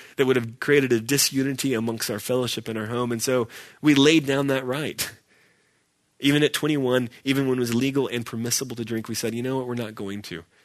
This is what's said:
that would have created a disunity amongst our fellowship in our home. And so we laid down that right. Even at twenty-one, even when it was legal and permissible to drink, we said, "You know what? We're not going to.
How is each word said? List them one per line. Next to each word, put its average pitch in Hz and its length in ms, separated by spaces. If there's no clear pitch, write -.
that 135 80
would 131 100
have 117 240
created 143 320
a 117 80
disunity 135 760
amongst 113 380
our 104 80
fellowship 123 480
in 110 80
our 110 120
home. 120 260
And 113 100
so 127 240
we 147 140
laid 147 300
down 139 220
that 131 180
right. 127 440
Even 143 240
at 147 100
twenty-one, 127 560
even 135 240
when 127 100
it 123 40
was 117 120
legal 135 360
and 117 160
permissible 123 500
to 120 80
drink, 113 240
we 113 80
said, 113 180
"You 120 80
know 131 160
what? 127 100
We're 120 80
not 110 200
going 101 280
to. 82 200